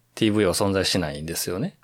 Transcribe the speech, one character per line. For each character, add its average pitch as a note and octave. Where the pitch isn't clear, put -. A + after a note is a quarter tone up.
テ A2+
ィ -
ー G#2
ブ G#2+
イ -
エ -
ー F2
は E2+
存 G2
在 F#2+
し -
な D#2+
い D2
ん D#2
で E2
す -
よ F2+
ね。 E3